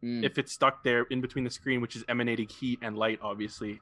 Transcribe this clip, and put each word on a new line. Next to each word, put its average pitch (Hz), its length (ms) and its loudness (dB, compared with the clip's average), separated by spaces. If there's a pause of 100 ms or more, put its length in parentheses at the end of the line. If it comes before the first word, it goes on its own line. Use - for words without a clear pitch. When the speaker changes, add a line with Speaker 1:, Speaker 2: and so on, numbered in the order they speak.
Speaker 1:
Mm. 120 200 -2
Speaker 2:
if 135 140 2
it's - 160 -2
stuck - 320 2
there 123 200 6
in 127 180 -2
between 127 220 -2
the 123 60 -2
screen, 127 300 0
which 117 160 -4
is 113 140 -10
emanating 120 380 2
heat 123 340 -2
and 107 160 -4
light, 110 240 2
obviously, 104 600 -6